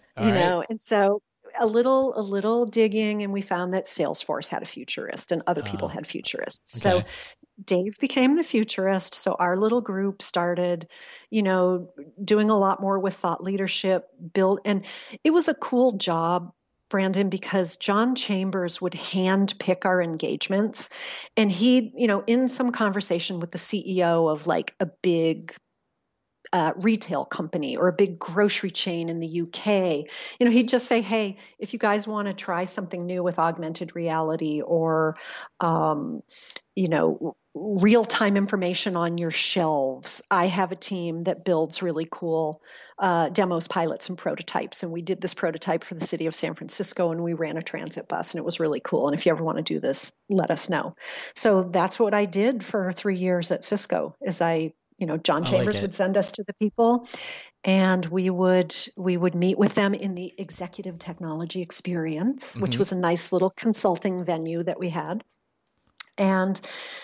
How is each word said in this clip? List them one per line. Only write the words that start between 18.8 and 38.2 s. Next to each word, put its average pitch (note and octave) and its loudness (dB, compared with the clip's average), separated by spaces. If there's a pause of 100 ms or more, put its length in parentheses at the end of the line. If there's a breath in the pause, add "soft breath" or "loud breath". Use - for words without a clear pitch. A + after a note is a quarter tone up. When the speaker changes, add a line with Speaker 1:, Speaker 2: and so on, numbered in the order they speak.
Speaker 2:
would F3+ -2
hand F#3+ 0
pick F#3 0
our F#3 4
engagements. E3+ -2 (460 loud breath)
And G#3+ 4
he, A3+ 4
you A#3 2
know, G3 2
in B3 4
some B3 0
conversation F#3+ -2
with E3+ -8
the F3 -8
C F#3+ -2
E F#3 0
O E3 4
of, D#3 -2
like, - 0
a F#3+ 0
big, E3 0 (1000)
uh, D#3+ 2
retail F#3+ 0
company D3+ -4
or F3+ 4
a F3 4
big F#3 2
grocery G3+ 0
chain E3+ -2
in E3 -4
the E3 -4
U E3 -2
K, F3+ 0 (320 loud breath)
you B3 4
know, A#3+ 6
he'd A3+ 6
just A#3+ 2
say, A#3+ 4
"Hey, G#3 0 (220 loud breath)
if G#3 -10
you A3+ -8
guys G#3 0
wanna G#3 -2
try F#3 -4
something F3+ -6
new F3+ -2
with F3 0
augmented E3 -2
reality D#3+ -2
or, D#3+ 2 (460 loud breath)
um, D#3 0 (540 loud breath)
you F#3 2
know, D3 2 (160)
real-time G#3 4